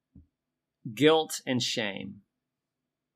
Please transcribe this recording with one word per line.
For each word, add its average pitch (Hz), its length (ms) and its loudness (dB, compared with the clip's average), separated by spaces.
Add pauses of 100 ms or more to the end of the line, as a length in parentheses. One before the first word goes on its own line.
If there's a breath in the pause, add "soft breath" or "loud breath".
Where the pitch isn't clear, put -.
(920)
guilt 156 540 4
and 127 160 0
shame, 101 600 -6 (920)